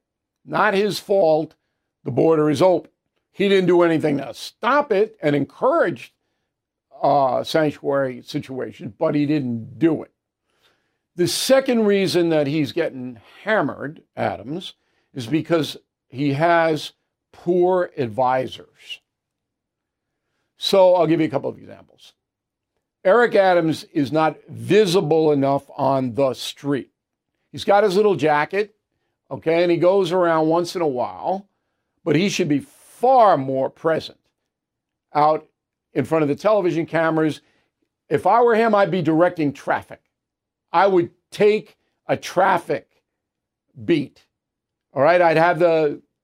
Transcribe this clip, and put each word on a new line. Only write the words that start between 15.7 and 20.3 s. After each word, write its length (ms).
he 260
has 580
poor 640
advisors. 1000